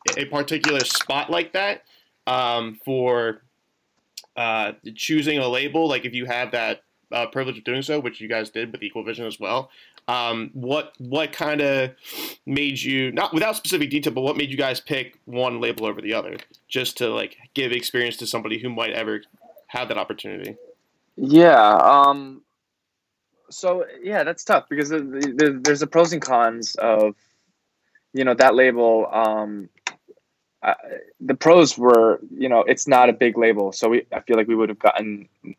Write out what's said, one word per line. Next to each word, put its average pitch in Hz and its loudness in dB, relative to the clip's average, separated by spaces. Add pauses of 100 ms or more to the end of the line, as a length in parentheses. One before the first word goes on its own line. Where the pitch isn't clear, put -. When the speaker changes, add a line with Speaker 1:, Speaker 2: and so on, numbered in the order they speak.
(180)
Speaker 1:
a 143 -4
particular 143 -2
spot - -4
like 170 -4
that, 202 -4 (440)
um, 120 -2
for, 123 0 (960)
uh, 110 -2 (220)
choosing 151 -2
a 131 -2
label, 143 -2
like, 123 -2
if 120 -8
you 123 -6
have 123 -6
that, 113 -4 (280)
uh, 117 -2
privilege 131 -8
of 107 -20
doing 127 -4
so, 151 -4
which 123 -8
you 110 -14
guys 110 -6
did 113 -10
with - -14
Equal 107 -10
Vision 113 -10
as 110 -12
well, 117 -6 (380)
um, 117 -4
what, 139 -6
what 143 -4
kinda 143 -2 (500)
made 139 -4
you, 131 -2
not 175 -4
without 214 0
specific 147 -2
detail, 143 -2
but 127 -4
what 139 -2
made 143 -4
you 135 -6
guys 135 -2
pick 131 -8
one 123 -4
label 117 -4
over 104 -6
the 101 -6
other, 90 -6 (320)
just 127 -4
to, 123 -2
like, 110 -6 (160)
give 131 -2
experience 120 -4
to 117 -12
somebody 113 -6
who 123 -8
might 113 -6
ever 107 -6 (460)
have 123 -8
that 110 -4
opportunity? 98 -10 (600)
Speaker 2:
Yeah, 131 8
um, 139 4 (1080)
so, 180 -2 (160)
yeah, 185 -2
that's 165 -6
tough 185 2
because 147 -2
the, 156 -2
the, 139 -8
the, 139 0
there's 143 2
the 147 -2
pros 165 4
and 156 -6
cons 117 0
of, 107 2 (960)
you 135 -2
know, 127 2
that 123 2
label. 120 4
Um, 107 -4 (920)
uh, - 0 (480)
the 131 -2
pros 165 6
were, 117 6 (160)
you 131 -2
know, 117 6
it's - 0
not 127 8
a 117 2
big 113 0
label, 104 2
so 113 0
we, 120 2
I 113 -8
feel 120 0
like 110 2
we 117 2
would 110 2
have 104 -8
gotten 104 0 (300)